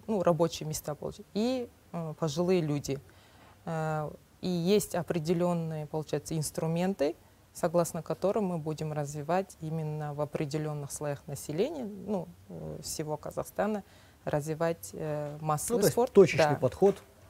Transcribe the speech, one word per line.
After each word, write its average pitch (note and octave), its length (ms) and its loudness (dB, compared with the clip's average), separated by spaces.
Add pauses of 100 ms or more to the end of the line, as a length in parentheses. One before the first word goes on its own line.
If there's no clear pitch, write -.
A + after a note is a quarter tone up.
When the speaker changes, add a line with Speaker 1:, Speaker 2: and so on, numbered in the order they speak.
Speaker 1:
ну, G#3 160 0
рабочие E3 440 2
места, D3+ 280 -6
получается, - 400 -10
и, A#3+ 340 0 (220)
э, D#3+ 260 -6
пожилые F3 440 2
люди. C#3+ 380 -2 (640)
Э, D#3 440 -2 (300)
и - 80 -4
есть F3+ 460 2
определённые, E3 920 0
получается, D#3 500 -4
инструменты, F3 800 0 (380)
согласно E3+ 500 0
которым G3+ 420 0
мы F3 140 -2
будем D#3 340 -4
развивать D3+ 680 -2
именно D3+ 520 -4
в C#3+ 80 -2
определённых D3 680 -4
слоях D3 340 -6
населения, G#3+ 600 -4
ну, F#3+ 420 -6 (220)
э, D#3 340 -10
всего D3+ 340 -6
Казахстана, F#3+ 680 -4 (420)
развивать, D#3+ 680 -2
э, D3 480 -6
массовый D#3 360 0
Speaker 2:
Ну, G3+ 40 4
то G3+ 60 6
есть C3+ 60 4
Speaker 1:
спорт. - 200 2
Speaker 2:
точечный E3 400 8
Speaker 1:
Да. - 20 2
Speaker 2:
подход, F#3+ 460 4 (280)